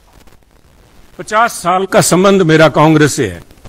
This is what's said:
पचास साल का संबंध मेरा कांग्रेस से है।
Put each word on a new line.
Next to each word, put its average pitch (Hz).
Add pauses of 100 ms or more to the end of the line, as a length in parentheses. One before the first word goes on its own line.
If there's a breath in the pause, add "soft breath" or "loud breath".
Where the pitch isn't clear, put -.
(1160)
पचास 214
साल 185
का 202
संबंध 190
मेरा 160
कांग्रेस 151
से 123
है। 85 (260)